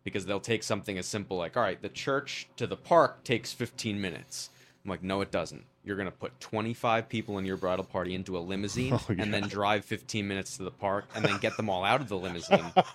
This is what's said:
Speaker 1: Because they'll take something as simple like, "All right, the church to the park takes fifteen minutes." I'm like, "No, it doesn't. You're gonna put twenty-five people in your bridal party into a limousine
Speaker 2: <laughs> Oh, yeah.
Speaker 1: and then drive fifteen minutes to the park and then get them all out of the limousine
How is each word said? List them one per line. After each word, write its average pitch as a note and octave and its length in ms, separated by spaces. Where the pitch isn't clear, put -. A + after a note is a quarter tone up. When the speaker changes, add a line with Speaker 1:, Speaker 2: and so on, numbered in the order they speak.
Speaker 1:
Because F#2+ 220
they'll G2 140
take A2+ 220
something G2+ 360
as F2+ 80
simple G2+ 320
like, E2 180
"All A#2+ 60
right, F#2+ 180
the G#2 80
church - 680
to A#2+ 100
the F#2 100
park - 480
takes A#2 280
fifteen A2 480
minutes." - 500
I'm G2+ 60
like, F2 120
"No, F#2+ 180
it F#2+ 100
doesn't. D#2+ 340
You're G2 120
gonna F#2+ 140
put - 300
twenty-five A2+ 680
people G#2+ 300
in F#2+ 60
your F#2+ 140
bridal F#2 260
party F2+ 300
into F#2 240
a - 20
limousine G2+ 540
Speaker 2:
<laughs> - 0
Oh, A2+ 160
yeah. F#2+ 120
Speaker 1:
and G#2 120
then G#2 140
drive G2+ 360
fifteen G#2+ 420
minutes G2 300
to - 60
the F#2 80
park G2+ 340
and A2 100
then G2+ 140
get A2 200
them A2 100
all F#2 160
out A#2 160
of C3 80
the G2+ 80
limousine F#2 560